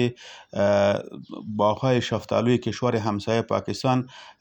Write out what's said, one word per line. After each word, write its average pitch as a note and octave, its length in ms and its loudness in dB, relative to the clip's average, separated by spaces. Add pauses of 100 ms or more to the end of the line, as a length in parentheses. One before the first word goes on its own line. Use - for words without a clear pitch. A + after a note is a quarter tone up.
(520)
اه، G2+ 460 2 (480)
باغ‌های G#2+ 540 2
شفتالوی A2 580 0
کشور A#2 380 -2
همسایه A2 460 0
پاکستان، B2 680 -2 (320)